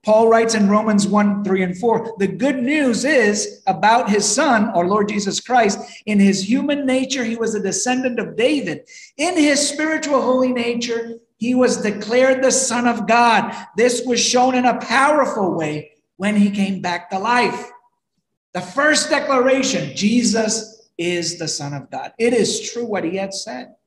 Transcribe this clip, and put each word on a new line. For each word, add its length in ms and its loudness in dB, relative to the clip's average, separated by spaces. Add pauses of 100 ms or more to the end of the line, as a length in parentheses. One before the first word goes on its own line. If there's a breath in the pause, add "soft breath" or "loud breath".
Paul 260 4
writes 280 4
in 120 4
Romans 380 2
one, 380 2
three, 180 0
and 160 -2
four, 400 -2
"The 100 0
good 360 -2
news 420 0
is 640 0
about 420 2
his 160 2
Son, 440 2
our 180 0
Lord 220 0
Jesus 300 -4
Christ. 380 2 (300 loud breath)
In 120 2
his 300 4
human 380 0
nature, 360 -2
he 120 -4
was 180 -4
a 80 -4
descendant 580 -2
of 160 -8
David. 540 -2 (280 loud breath)
In 200 -2
his 320 2
spiritual 540 -2
holy 280 0
nature, 680 -6 (180)
he 160 -2
was 300 2
declared 600 0
the 80 4
Son 360 -2
of 180 -2
God. 500 2 (220 loud breath)
This 300 2
was 120 0
shown 360 2
in 100 0
a 160 2
powerful 760 2
way 360 -6 (260)
when 180 -2
he 140 4
came 320 -2
back 300 -6
to 80 -4
life." 500 0 (840)
The 80 -6
first 500 0
declaration, 840 0
Jesus 1000 -2
is 400 -4
the 100 -8
Son 280 -8
of 160 -14
God. 260 -10
It 160 0
is 380 -2
true 140 -8
what 180 -4
he 140 -6
had 180 -8
said. 400 -14 (120)